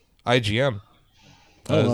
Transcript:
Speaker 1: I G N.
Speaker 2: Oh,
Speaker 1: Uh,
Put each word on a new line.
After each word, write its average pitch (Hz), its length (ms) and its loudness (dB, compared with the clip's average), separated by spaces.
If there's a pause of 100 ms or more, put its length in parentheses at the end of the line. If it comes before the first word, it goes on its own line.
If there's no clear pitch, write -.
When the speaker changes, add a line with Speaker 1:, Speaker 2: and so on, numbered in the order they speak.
(260)
Speaker 1:
I 123 140 2
G 107 200 -2
N. 127 220 -2 (880)
Speaker 2:
Oh, 104 100 2
Speaker 1:
Uh, - 140 2